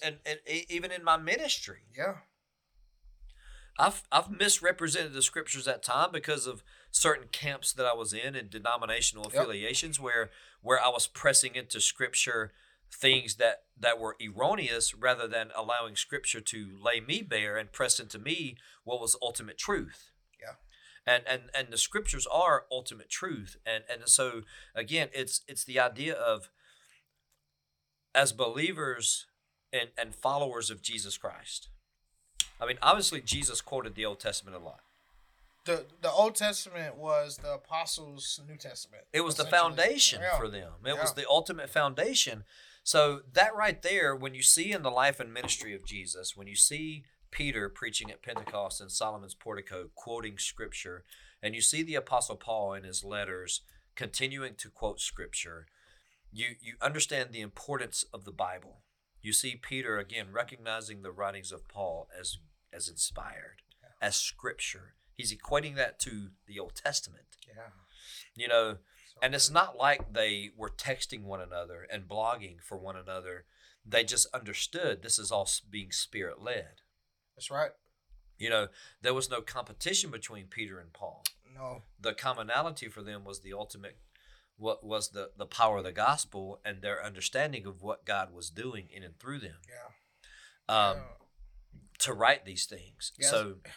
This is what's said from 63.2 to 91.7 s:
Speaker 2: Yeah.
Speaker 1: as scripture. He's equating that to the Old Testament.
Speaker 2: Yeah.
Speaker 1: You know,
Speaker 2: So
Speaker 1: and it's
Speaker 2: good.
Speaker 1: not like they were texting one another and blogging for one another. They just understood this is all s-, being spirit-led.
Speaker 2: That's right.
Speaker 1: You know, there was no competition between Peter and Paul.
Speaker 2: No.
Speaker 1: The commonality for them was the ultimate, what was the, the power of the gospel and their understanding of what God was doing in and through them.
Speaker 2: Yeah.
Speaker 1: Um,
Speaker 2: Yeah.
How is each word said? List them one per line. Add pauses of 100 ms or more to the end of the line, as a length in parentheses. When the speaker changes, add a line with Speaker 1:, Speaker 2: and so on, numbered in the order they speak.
Speaker 2:
Yeah. (180)
Speaker 1:
as
scripture. (200)
He's
equating
that
to (180)
the
Old
Testament. (220)
Speaker 2:
Yeah. (640)
Speaker 1:
You
know, (360)
Speaker 2:
So
Speaker 1:
and
it's
Speaker 2:
good.
Speaker 1:
not
like
they
were
texting
one
another
and
blogging
for
one
another. (400)
They
just
understood
this
is
all
s-,
being
spirit-led. (540)
Speaker 2:
That's
right. (680)
Speaker 1:
You
know, (360)
there
was
no
competition
between
Peter
and
Paul. (300)
Speaker 2:
No. (160)
Speaker 1:
The
commonality
for
them
was
the
ultimate, (600)
what
was
the,
the
power
of
the
gospel
and
their
understanding
of
what
God
was
doing
in
and
through
them. (120)
Speaker 2:
Yeah. (160)
Speaker 1:
Um,
Speaker 2:
Yeah. (960)